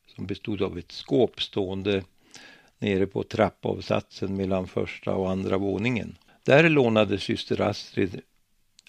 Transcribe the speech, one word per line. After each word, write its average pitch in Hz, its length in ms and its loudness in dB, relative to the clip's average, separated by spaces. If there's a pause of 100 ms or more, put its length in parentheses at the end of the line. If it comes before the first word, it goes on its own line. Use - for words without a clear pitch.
(160)
som 104 100 -10
bestod 101 360 -4
av 90 160 -4
ett - 140 -14
skåp - 500 0
stående 95 640 -2 (720)
nere 98 280 2
på 107 160 -4
trappavsatsen 101 1120 -2
mellan 95 300 -2
första 98 480 -6
och 95 160 -2
andra 95 280 -2
våningen. 101 580 -2 (260)
Där 147 260 6
lånade 110 500 4
syster - 420 -4
Astrid 98 600 -2 (680)